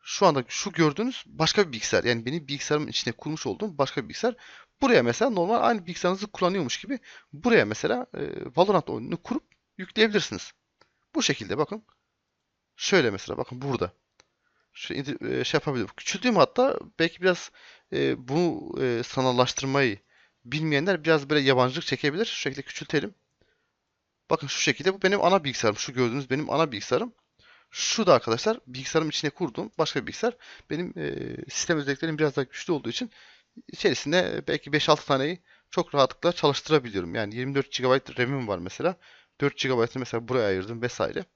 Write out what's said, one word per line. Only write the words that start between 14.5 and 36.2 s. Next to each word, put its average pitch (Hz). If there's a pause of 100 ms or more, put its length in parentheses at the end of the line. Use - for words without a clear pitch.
Şu -
indir-, 127
e, 123
şey 151
yapabilirim. 127
Küçülteyim 233
hatta. - (200)
Belki 170
biraz, 180 (420)
e, 131
bu, 165
e, 120
sanallaştırmayı 131 (460)
bilmeyenler 151
biraz 151
böyle 151
yabancılık 131
çekebilir. 151
Şu -
şekilde 139
küçültelim. 156 (1160)
Bakın 156
şu -
şekilde 180
bu 196
benim 196
ana 180
bilgisayarım. 113
Şu -
gördüğünüz 123
benim 143
ana 151
bilgisayarım. 123 (580)
Şu -
da 170
arkadaşlar 120
bilgisayarımın 135
içine -
kurduğum 110
başka 151
bir 104
bilgisayar. - (340)
Benim, 175
e, 147 (140)
sistem -
özelliklerim 147
biraz 151
daha 139
güçlü -
olduğu 135
için 233 (580)
içerisinde -
belki 143
beş 151
altı 151
taneyi 143 (280)
çok -
rahatlıkla 143